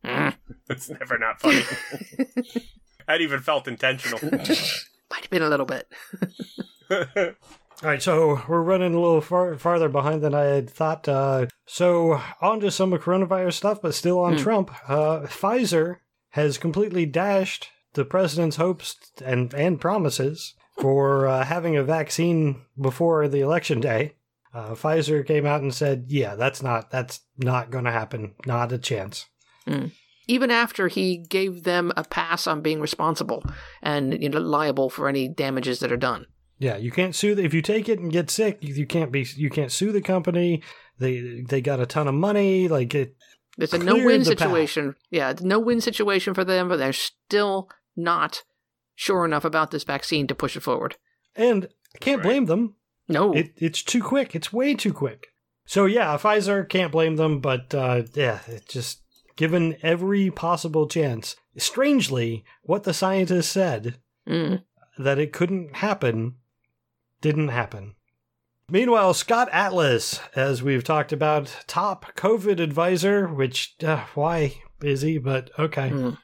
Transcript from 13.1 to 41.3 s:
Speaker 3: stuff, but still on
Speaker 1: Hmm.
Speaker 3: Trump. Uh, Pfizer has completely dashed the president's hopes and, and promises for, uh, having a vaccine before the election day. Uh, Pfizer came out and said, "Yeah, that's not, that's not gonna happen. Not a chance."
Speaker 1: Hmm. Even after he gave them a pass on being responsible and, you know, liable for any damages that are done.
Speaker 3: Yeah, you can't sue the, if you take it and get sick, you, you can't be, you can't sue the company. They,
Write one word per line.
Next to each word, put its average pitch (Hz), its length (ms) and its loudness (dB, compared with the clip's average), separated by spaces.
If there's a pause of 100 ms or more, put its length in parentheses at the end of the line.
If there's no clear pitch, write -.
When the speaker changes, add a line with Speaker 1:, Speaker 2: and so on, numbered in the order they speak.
Speaker 3:
stuff, 208 280 -2
but 151 140 -2
still 180 240 2
on 175 140 4
Speaker 1:
Hmm. 151 100 4
Speaker 3:
Trump. 202 280 0 (180)
Uh, 151 320 0
Pfizer 180 760 0 (340)
has 147 260 0
completely 180 480 0
dashed 190 640 0 (240)
the 143 120 0
president's 165 520 0
hopes 170 380 -2 (280)
and, 127 300 0
and 156 280 0
promises 156 720 -2 (240)
for, 139 500 2
uh, 131 180 2
having 165 300 0
a 139 80 2
vaccine 156 800 0 (180)
before 151 480 2
the 139 140 0
election 147 380 0
day. 127 340 0 (400)
Uh, 113 220 -12
Pfizer 151 500 0
came 147 200 2
out 147 160 0
and 135 120 -2
said, 131 360 -2
"Yeah, 120 260 -2
that's 127 260 -2
not, 120 300 -4
that's 127 300 -6 (160)
not 123 340 -2
gonna 123 200 -2
happen. 110 420 -6 (120)
Not 120 260 -2
a 127 60 -6
chance." 107 480 -6 (420)
Speaker 1:
Hmm. 135 180 -4 (420)
Even 247 240 2
after 233 380 0
he 185 280 0
gave 180 460 -4
them 175 340 0
a 160 60 -6
pass 170 420 -4
on 156 160 -2
being 156 200 0
responsible 147 600 -2 (380)
and, 143 400 -2
you 147 80 -2
know, 151 100 -2
liable 147 500 0
for 143 180 -4
any 135 200 -2
damages 131 520 -4
that 123 120 -2
are 120 60 -2
done. 120 300 -4 (320)
Speaker 3:
Yeah, 120 180 -2
you 117 140 -6
can't 180 240 0
sue 208 180 2
the, 202 100 0
if 151 100 0
you 165 100 0
take 208 260 -2
it 214 80 0
and 175 140 -6
get 170 180 0
sick, 208 320 -2
you, 143 140 -8
you 143 100 -2
can't 160 260 -2
be, 135 140 -2 (100)
you 143 140 -2
can't 139 220 -4
sue 202 200 -2
the 202 100 0
company. 175 600 0 (380)
They, 123 480 -4